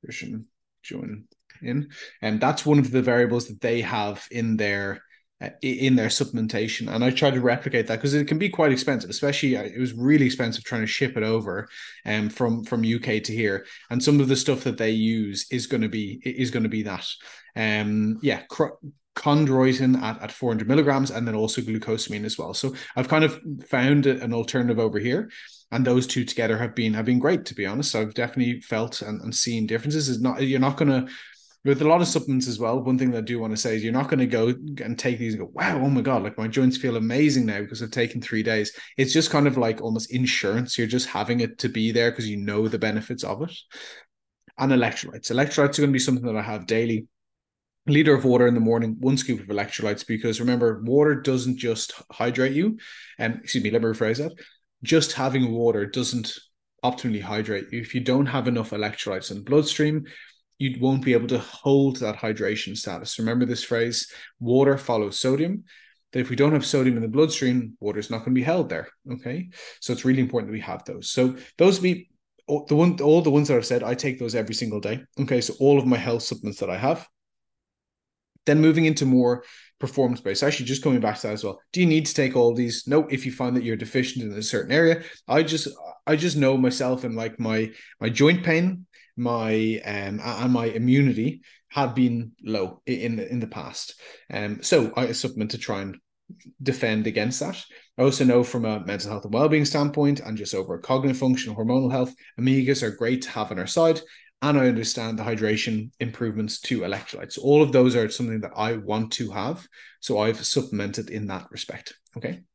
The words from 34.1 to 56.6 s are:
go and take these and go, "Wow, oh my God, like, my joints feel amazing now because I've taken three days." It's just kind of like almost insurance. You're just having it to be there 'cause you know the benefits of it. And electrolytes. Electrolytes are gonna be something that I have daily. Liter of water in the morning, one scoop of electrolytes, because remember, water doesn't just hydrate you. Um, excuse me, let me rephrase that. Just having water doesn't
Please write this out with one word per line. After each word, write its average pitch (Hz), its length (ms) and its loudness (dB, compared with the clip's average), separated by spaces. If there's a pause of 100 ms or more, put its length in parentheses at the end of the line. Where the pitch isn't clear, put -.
go 113 220 2
and 123 500 -4
take 123 220 -2
these 113 160 -4
and 92 80 -6
go, - 100 -12
"Wow, 147 300 -2
oh 139 60 2
my 131 120 4
God, 120 220 0
like, 107 160 -8
my 110 80 -2
joints 127 300 4
feel 120 200 -2
amazing 127 480 2
now 104 140 -2
because 107 240 -8
I've 110 80 -10
taken 120 280 -2
three 110 220 -4
days." 107 300 0 (260)
It's 131 160 2
just 160 160 4
kind 143 160 4
of 131 120 2
like 113 220 0
almost 113 320 -4
insurance. 123 640 0
You're 117 120 0
just 127 220 -2
having 120 320 0
it 110 180 -4
to 117 100 -2
be 110 220 0
there 117 220 4
'cause 113 120 -6
you 104 120 -4
know 104 300 0
the 107 120 -2
benefits 110 440 -2
of 101 200 -6
it. 175 80 -10 (1080)
And 135 140 0
electrolytes. - 580 0
Electrolytes 143 480 2
are 147 40 2
gonna 143 100 4
be 131 80 2
something 127 260 0
that 110 120 -2
I 104 40 -2
have 104 240 -8
daily. 113 400 0 (800)
Liter 147 300 6
of 131 100 0
water 123 220 6
in 120 80 4
the 117 40 2
morning, 113 400 2
one 131 180 2
scoop 120 220 -2
of 98 80 -14
electrolytes, 104 600 -4
because 113 320 -2
remember, 120 440 2
water 147 300 4
doesn't 127 440 0
just 113 360 -4 (180)
hydrate 127 420 0
you. 208 260 0 (400)
Um, 117 240 -2
excuse 120 200 -2
me, 107 60 0
let 117 140 2
me 117 60 2
rephrase 110 280 0
that. 151 140 -4 (500)
Just 156 300 4
having 131 400 0
water 113 340 2
doesn't 120 480 -4 (520)